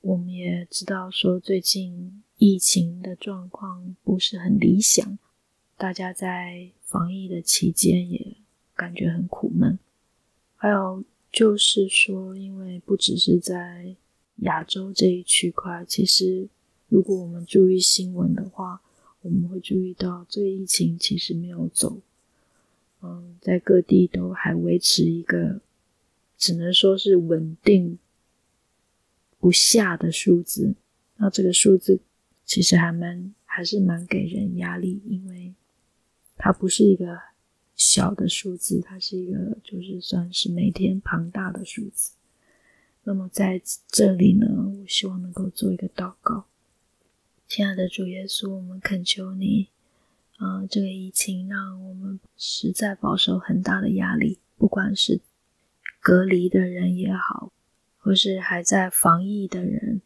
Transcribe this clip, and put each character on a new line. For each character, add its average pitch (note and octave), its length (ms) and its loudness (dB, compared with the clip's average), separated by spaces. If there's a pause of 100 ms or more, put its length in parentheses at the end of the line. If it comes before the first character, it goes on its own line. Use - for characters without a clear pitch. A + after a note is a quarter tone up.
我 F#3 140 0
们 F3 140 -6
也 F3 400 -6
知 - 140 -6
道 F#3 260 -8
说 F#3 280 0
最 F#3 220 -2
近 F#3 600 -4 (140)
疫 G3 220 6
情 F3 420 0
的 F#3 140 -10
状 F#3 340 -12
况 F#3 540 -14
不 F#3 160 0
是 - 180 -2
很 F3+ 220 2
理 F3+ 220 6
想， - 360 2 (600)
大 F#3 140 -4
家 F#3 200 -8
在 F3+ 600 -8 (100)
防 F3 280 -4
疫 F#3+ 180 -8
的 F3 120 -6
期 - 300 0
间 F3 400 2
也 - 260 -10 (380)
感 F3 180 -6
觉 E3+ 160 -4
很 E3+ 200 -2
苦 - 200 -6
闷。 E3+ 300 2 (800)
还 G#3 120 -2
有 G3 360 -2 (260)
就 G#3+ 260 4
是 G3 320 2
说， F#3+ 480 0
因 G3 200 -12
为 F#3 240 -12
不 G3 160 0
只 - 200 0
是 F3 220 4
在 F3 560 -6 (440)
亚 E3 260 -2
洲 F#3+ 280 -8
这 F#3 140 2
一 F3+ 160 2
区 - 300 0
块， F3 340 -8
其 - 180 0
实 F#3 440 0 (400)
如 G#3 120 6
果 F#3+ 160 0
我 F3+ 100 -6
们 E3+ 200 -12
注 F#3 240 6
意 F#3 80 4
新 F3+ 340 0
闻 F3 220 0
的 G3 140 -6
话， F#3 340 -12 (380)
我 F3+ 100 -10
们 F3 180 0
会 F#3 120 -8
注 G3+ 160 -4
意 F#3 180 -2
到 F3 340 -6
这 G#3 140 -4
个 G3 60 0
疫 F#3+ 180 -6
情 E3+ 320 0
其 - 180 -2
实 - 160 -6
没 E3+ 140 -6
有 E3+ 220 -6
走， - 320 -2 (1000)
嗯， F3 380 -16
在 F3+ 200 -2
各 F#3 200 4
地 F#3 280 4
都 F3+ 240 -4
还 - 200 -4
维 E3+ 280 0
持 - 240 2
一 E3+ 180 0
个 F3 380 -2 (760)
只 - 180 0
能 E3+ 200 -2
说 F#3+ 240 6
是 F#3+ 180 6
稳 D#3+ 460 0
定 F3 380 4 (1400)
不 F3+ 140 6
下 F#3+ 440 4
的 E3 140 -2
数 F3 320 4
字。 G3+ 320 0 (420)
那 G3+ 140 0
这 - 120 0
个 F#3 100 4
数 F#3+ 240 8
字 F#3 240 4 (440)
其 - 160 0
实 F3+ 160 6
还 E3+ 160 4
蛮， F3 400 -8 (120)
还 - 200 -8
是 G#3 160 -2
蛮 F3 260 2
给 G3 180 -2
人 F3+ 320 -4
压 F3 200 -6
力， F#3 300 -4
因 F#3+ 200 -6
为 F3+ 280 -16 (840)
它 F#3+ 160 0
不 F#3 160 -2
是 - 160 2
一 G3 120 8
个 F3 200 -8 (600)
小 F#3+ 360 2
的 F#3 160 -2
数 F3+ 280 -6
字， F3 240 0
它 F#3+ 180 -14
是 F#3 180 -8
一 F3+ 140 -8
个 G3+ 320 -6
就 F#3 180 -12
是 F#3 200 -10
算 F3+ 320 -6
是 - 180 -4
每 F3 180 0
天 F#3+ 320 0
庞 E3+ 300 -4
大 F#3+ 220 -6
的 F#3+ 120 -10
数 G#3 260 -12
字。 - 260 -2 (880)
那 G3+ 100 -4
么 F#3 140 -6
在 F#3 340 -2 (240)
这 G3 260 4
里 F#3 220 6
呢， G#3+ 120 6 (340)
我 F#3+ 80 -18
希 - 180 -2
望 F#3 160 -8
能 F3+ 100 -12
够 F#3+ 160 -6
做 F#3+ 240 -2
一 F3+ 40 -2
个 F#3 140 -8
祷 F#3 300 -10
告。 G#3+ 260 -4 (1000)
亲 G3+ 180 -2
爱 F#3+ 80 -2
的 F#3 120 -2
主 F#3 200 -6
耶 F#3 200 -10
稣， G3 240 -6
我 F#3+ 120 -8
们 F#3 180 -12
恳 F#3 240 -4
求 F#3+ 300 -6
你， G3 340 0 (720)
呃， F#3+ 320 -6
这 G3+ 100 -2
个 G3 80 -2
疫 F#3+ 220 -12
情 F#3 380 -4
让 F#3+ 380 -10
我 F#3 60 -14
们 F#3+ 260 -10 (180)
实 - 360 -6
在 G3+ 220 0
饱 - 200 -2
受 F#3 240 0
很 - 220 -2
大 F#3 180 -2
的 G3 120 -2
压 F#3 260 0
力， - 220 0 (180)
不 G#3 100 2
管 G3 300 0
是 - 240 0 (800)
隔 F#3 240 6
离 F3+ 240 2
的 F#3+ 120 4
人 F3+ 360 0
也 F#3+ 160 -2
好， - 400 -6 (460)
或 G3 160 2
是 F#3+ 260 0
还 F3 220 -4
在 F#3 260 2
防 F3 340 4
疫 G3+ 240 -4
的 F3+ 200 -6
人 A3 400 -2